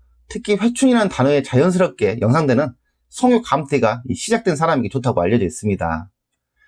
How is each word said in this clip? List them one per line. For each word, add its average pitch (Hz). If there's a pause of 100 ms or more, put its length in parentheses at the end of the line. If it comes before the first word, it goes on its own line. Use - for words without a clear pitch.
(280)
특히 208
회춘이라는 233
단어에 139
자연스럽게 139
연상되는 135 (360)
성욕 247
감퇴가 123
이 117
시작된 208
사람에게 165
좋다고 127
알려져 98
있습니다. 87 (580)